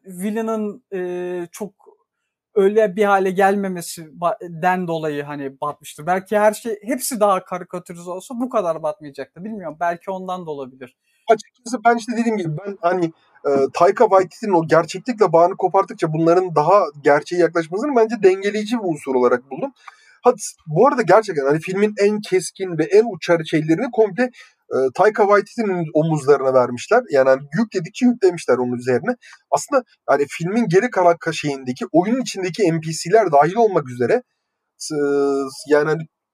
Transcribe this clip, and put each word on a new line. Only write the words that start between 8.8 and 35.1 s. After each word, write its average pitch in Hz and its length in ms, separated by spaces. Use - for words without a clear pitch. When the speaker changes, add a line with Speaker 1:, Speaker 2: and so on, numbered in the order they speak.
Speaker 1:
batmayacaktı. 151 600
Bilmiyorum, 185 360
belki 175 320
ondan 185 340
da 156 60
olabilir. 131 460
Speaker 2:
Açıkçası 226 560
ben 233 100
işte 233 220
dediğim 233 200
gibi 170 120
ben 202 160
hani, 180 240
e, 143 40
Taika 185 360
Waititi'nin 190 440
o 165 140
gerçeklikle 180 640
bağını 175 260
koparttıkça 190 560
bunların 170 420
daha 175 280
gerçeğe 147 400
yaklaşmasını 170 540
bence 226 280
dengeleyici 208 540
bir 220 60
unsur 147 320
olarak 123 360
buldum. 254 200
Hadi, 247 140
bu 170 200
arada 269 140
gerçekten 185 440
hani 147 140
filmin 196 400
en 208 220
keskin 185 560
ve 160 60
en 202 320
uçarı 165 320
şeylerini 165 440
komple, 220 320
e, 120 80
Taika 214 300
Waititi'nin 196 680
omuzlarına 143 600
vermişler. 123 580
Yani 135 180
hani 139 120
yükledikçe 202 480
yüklemişler 240 520
onun 123 200
üzerine. 127 380
Aslında 254 320
hani 143 240
filmin 196 380
geri 196 220
kalan 175 260
ka-, 160 180
şeyindeki, 135 580
oyunun 208 300
içindeki 190 420
N 165 160
P 160 120
C'ler 185 400
dahil 151 240
olmak 185 340
üzere, 123 340
s-, - 180